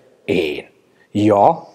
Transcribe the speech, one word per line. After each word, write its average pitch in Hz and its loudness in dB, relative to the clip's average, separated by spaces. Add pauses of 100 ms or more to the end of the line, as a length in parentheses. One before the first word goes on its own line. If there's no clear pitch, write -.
(260)
én. - -6 (440)
Ja. 104 2